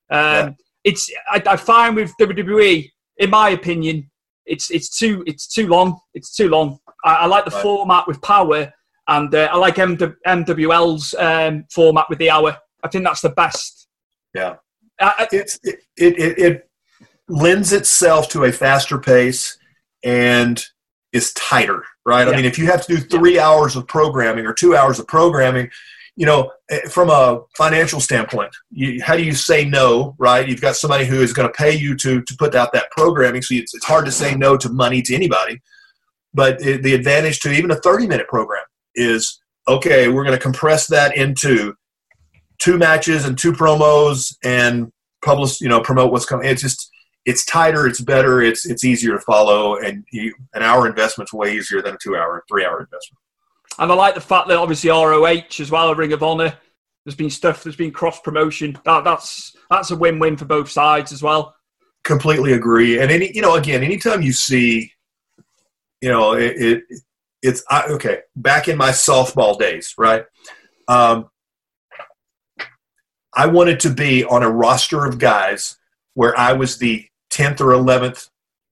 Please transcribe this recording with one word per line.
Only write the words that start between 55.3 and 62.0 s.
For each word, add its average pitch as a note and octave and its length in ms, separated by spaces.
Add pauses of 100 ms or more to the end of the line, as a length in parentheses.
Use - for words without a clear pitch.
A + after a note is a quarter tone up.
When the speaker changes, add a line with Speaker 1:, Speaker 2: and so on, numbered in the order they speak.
Speaker 2:
as C#3+ 100
well, D#3+ 240
Ring D3+ 200
of D3 100
Honor, D#3+ 340 (480)
there's C#3+ 100
been D#3 140
stuff, D#3+ 340
there's D#3 120
been D#3+ 160
cross E3 300
promotion. D3+ 540 (100)
That, D#3+ 180
that's, - 520 (140)
that's F3 220
a F3 40
win-win D#3+ 400
for D3 100
both D3 260
sides D3+ 400
as C#3 100
well. D3+ 320 (500)